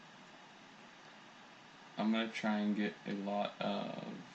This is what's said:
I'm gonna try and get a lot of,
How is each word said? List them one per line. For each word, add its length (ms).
I'm 140
gonna 180
try 300
and 160
get 180
a 220
lot 300
of, 440